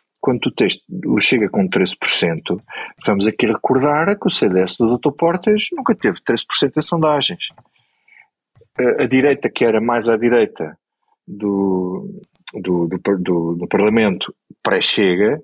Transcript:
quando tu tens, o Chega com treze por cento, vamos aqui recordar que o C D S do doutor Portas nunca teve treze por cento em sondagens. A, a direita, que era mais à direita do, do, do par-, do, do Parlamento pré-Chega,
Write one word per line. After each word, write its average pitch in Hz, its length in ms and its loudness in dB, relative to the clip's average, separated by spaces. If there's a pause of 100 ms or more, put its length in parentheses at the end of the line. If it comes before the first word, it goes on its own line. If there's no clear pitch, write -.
(200)
quando 123 200 0
tu 131 100 -2
tens, - 320 0 (240)
o 101 120 2
Chega 107 300 2
com 98 180 0
treze 92 300 -2
por - 140 -4
cento, 85 460 -4 (500)
vamos 101 200 2
aqui 110 200 0
recordar 147 720 0
que - 80 -4
o 185 40 0
C - 200 0
D 92 100 2
S 92 160 -2
do 120 100 2
doutor 120 260 0
Portas 196 600 0
nunca 254 220 -2
teve - 280 -2
treze - 240 -2
por - 100 -6
cento 139 220 0
em 151 40 -2
sondagens. 151 600 0 (1300)
A, 123 260 2
a - 20 -2
direita, 131 420 2
que - 160 -2
era 110 160 4
mais 117 300 0
à 113 60 4
direita 113 600 0 (500)
do, 98 960 -2 (320)
do, 87 360 -2
do 87 120 -6
par-, 101 160 0
do, 85 380 -2
do 85 140 -8
Parlamento 104 680 2 (280)
pré-Chega, 101 800 2